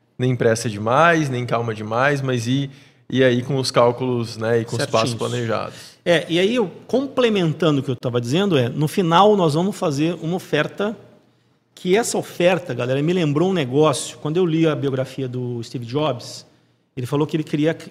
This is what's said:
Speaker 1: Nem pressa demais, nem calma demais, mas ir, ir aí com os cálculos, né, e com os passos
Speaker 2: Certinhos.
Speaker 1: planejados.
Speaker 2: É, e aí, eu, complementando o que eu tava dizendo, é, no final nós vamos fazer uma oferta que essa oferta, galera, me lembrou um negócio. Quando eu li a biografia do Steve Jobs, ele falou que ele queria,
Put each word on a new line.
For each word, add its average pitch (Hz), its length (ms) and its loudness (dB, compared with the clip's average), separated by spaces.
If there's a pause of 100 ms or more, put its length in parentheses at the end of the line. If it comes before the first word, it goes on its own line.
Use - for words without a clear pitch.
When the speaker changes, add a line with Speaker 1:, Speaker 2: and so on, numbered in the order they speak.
(180)
Speaker 1:
Nem 127 180 0
pressa 117 340 2
demais, 139 600 2
nem 123 160 -4
calma 117 280 -2
demais, 120 480 0
mas 127 260 -2
ir, 139 220 0 (400)
ir 127 140 2
aí 123 180 4
com 135 160 -4
os 127 140 -2
cálculos, 120 680 2
né, 113 240 0
e 110 40 -6
com 120 100 -6
os 120 100 -2
passos 113 260 0
Speaker 2:
Certinhos. 117 200 -4
Speaker 1:
planejados. 110 440 -4 (300)
Speaker 2:
É, 170 240 2
e 165 80 0
aí, 196 180 2
eu, 208 160 -2 (140)
complementando 196 960 0
o - 20 -12
que 135 60 -4
eu 123 60 -2
tava 123 260 -2
dizendo, 165 360 0
é, 120 120 2
no 147 180 -2
final 196 480 4
nós 165 200 2
vamos 190 200 0
fazer 160 460 -2
uma 165 140 -2
oferta 180 600 -2 (800)
que 180 220 0
essa 233 200 0
oferta, 175 560 0
galera, 123 280 0
me 165 120 0
lembrou 165 360 2
um 196 40 0
negócio. 147 680 0
Quando 156 180 -4
eu 185 80 4
li 165 220 2
a 147 80 2
biografia 131 520 -4
do 123 360 -6
Steve 120 220 -10
Jobs, 131 600 -4 (500)
ele 127 120 -6
falou 147 180 0
que 156 100 -4
ele 156 80 -2
queria, 156 320 0 (160)